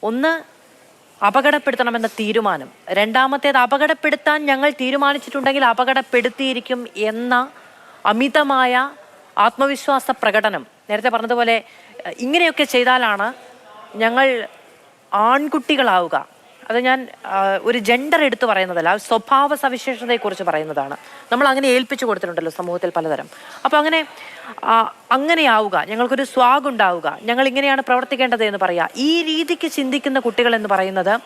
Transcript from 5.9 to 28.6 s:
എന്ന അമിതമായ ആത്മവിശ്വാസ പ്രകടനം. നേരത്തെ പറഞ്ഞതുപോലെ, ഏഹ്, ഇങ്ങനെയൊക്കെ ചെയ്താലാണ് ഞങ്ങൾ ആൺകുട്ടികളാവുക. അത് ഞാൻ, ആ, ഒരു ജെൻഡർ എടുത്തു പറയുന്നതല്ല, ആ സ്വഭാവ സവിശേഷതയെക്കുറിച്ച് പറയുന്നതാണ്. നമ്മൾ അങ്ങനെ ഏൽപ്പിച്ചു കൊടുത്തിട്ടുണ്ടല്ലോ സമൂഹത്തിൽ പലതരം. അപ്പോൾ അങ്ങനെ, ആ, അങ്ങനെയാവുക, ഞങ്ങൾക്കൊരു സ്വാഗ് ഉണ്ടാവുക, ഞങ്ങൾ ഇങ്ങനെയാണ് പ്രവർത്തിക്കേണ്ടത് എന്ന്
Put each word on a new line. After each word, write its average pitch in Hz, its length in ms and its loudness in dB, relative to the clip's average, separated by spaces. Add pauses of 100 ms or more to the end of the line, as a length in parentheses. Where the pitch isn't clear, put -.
എന്ന 240 520 -2 (580)
അമിതമായ 262 840 2 (480)
ആത്മവിശ്വാസ 262 720 0
പ്രകടനം. 208 560 0 (240)
നേരത്തെ 214 180 -2
പറഞ്ഞതുപോലെ, 233 540 0 (440)
ഏഹ്, 175 120 -10
ഇങ്ങനെയൊക്കെ 302 460 0
ചെയ്താലാണ് 247 920 0 (420)
ഞങ്ങൾ 233 500 2 (680)
ആൺകുട്ടികളാവുക. 233 1120 2 (440)
അത് 226 80 0
ഞാൻ, 254 300 0 (180)
ആ, 196 360 0
ഒരു 240 160 0
ജെൻഡർ 262 460 2
എടുത്തു 247 220 0
പറയുന്നതല്ല, 185 420 0
ആ 190 80 4
സ്വഭാവ 269 580 2
സവിശേഷതയെക്കുറിച്ച് 240 880 -4
പറയുന്നതാണ്. 156 520 -4 (360)
നമ്മൾ 262 160 4
അങ്ങനെ 269 200 2
ഏൽപ്പിച്ചു 254 380 0
കൊടുത്തിട്ടുണ്ടല്ലോ 175 500 -4
സമൂഹത്തിൽ 175 400 -4
പലതരം. 156 320 -4 (360)
അപ്പോൾ 294 120 2
അങ്ങനെ, 311 300 2 (580)
ആ, 226 300 2 (180)
അങ്ങനെയാവുക, 240 760 2
ഞങ്ങൾക്കൊരു 240 360 -2
സ്വാഗ് 262 440 2
ഉണ്ടാവുക, 180 540 0
ഞങ്ങൾ 240 260 0
ഇങ്ങനെയാണ് 269 340 0
പ്രവർത്തിക്കേണ്ടത് 247 640 0
എന്ന് 202 180 -2